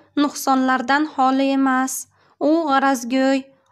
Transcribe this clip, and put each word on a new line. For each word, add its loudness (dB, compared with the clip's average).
nuqsonlardan 0
xoli 0
emas. 0
U 2
g'arazgo'y, 0